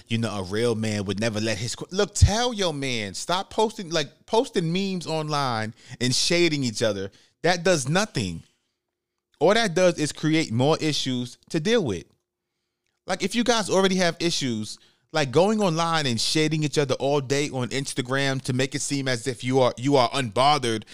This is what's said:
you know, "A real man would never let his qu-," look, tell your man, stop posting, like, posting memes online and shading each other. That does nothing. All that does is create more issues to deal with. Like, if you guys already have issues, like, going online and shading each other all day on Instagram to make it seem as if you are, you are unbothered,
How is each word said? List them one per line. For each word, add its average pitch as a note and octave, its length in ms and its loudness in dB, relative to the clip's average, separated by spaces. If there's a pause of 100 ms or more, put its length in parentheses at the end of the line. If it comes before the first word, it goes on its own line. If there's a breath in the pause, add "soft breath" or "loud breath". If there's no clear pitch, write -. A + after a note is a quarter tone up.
you A#2 100 -2
know, A2+ 140 -2
"A G2+ 120 -6
real A2 300 -2
man G#2+ 320 -2
would G2 140 -4
never G#2+ 200 -2
let A2 200 -2
his A#2+ 160 -6
qu-," - 160 -12
look, G3+ 240 -2
tell A#3+ 380 4
your F#3 200 -2
man, A#2+ 400 -4
stop F#3 380 -6
posting, G#3+ 380 -2
like, D#3 360 -4
posting G#3 480 0
memes F#3 320 -2
online C#3+ 720 -2 (240 loud breath)
and B2+ 160 0
shading E3+ 480 2
each A#2 180 -4
other. G2 300 -2 (320 soft breath)
That F3 200 0
does D#3+ 240 2
nothing. C#3+ 560 -2 (960)
All E3 140 6
that A3 220 0
does F3+ 240 4
is D3+ 120 -2
create D#3 400 0
more C3 280 2
issues B2+ 580 -4 (120)
to E3 100 -2
deal G#3 240 2
with. F#2+ 220 -4 (1000)
Like, F#3+ 160 -4
if G#3 140 -2
you A#3 80 2
guys A3+ 260 2
already F#3 280 4
have E3+ 220 0
issues, B2 600 -4 (320 soft breath)
like, D3+ 180 0
going G3+ 320 4
online E3 460 2
and A#2 120 0
shading D#3 440 0
each D3 160 -2
other C#3 160 2
all C#3+ 260 0
day C#3 300 -2
on B2 180 -4
Instagram C3+ 720 -2
to B2 100 -2
make C3 200 0
it C#3+ 80 -4
seem C#3 260 -4
as B2 200 -2
if A#2+ 160 -6
you C3 160 2
are, B2 180 4
you C3+ 200 2
are A#2+ 140 6
unbothered, B2 840 2